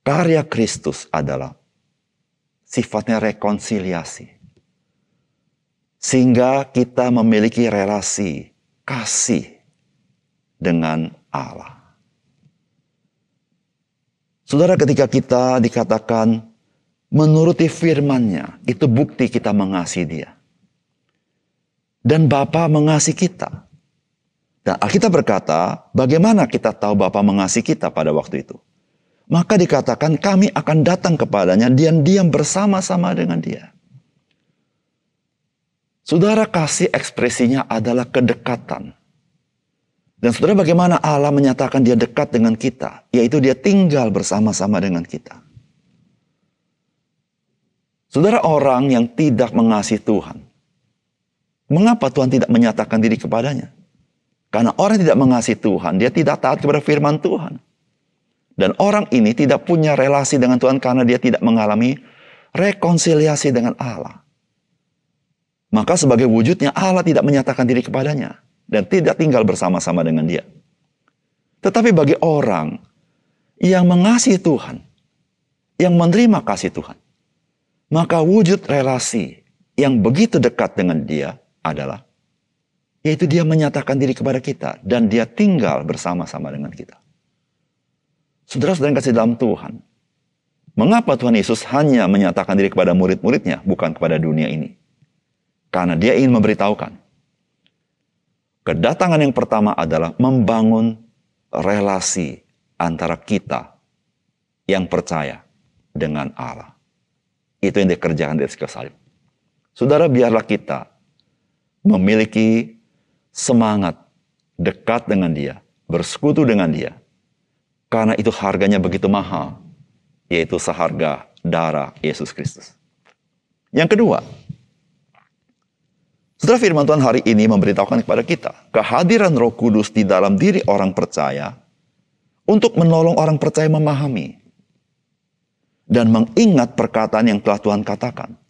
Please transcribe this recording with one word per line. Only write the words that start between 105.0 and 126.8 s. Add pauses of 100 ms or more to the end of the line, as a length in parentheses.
dengan
Allah. (800)
Itu
yang
dikerjakan
di
atas
kayu
salib. (800)
Saudara,
biarlah
kita (880)
memiliki (560)
semangat (560)
dekat
dengan
Dia, (240)
bersekutu
dengan
Dia. (920)
Karena
itu
harganya
begitu
mahal, (640)
yaitu
seharga (160)
darah
Yesus
Kristus. (960)
Yang
kedua, (2250)
saudara,
firman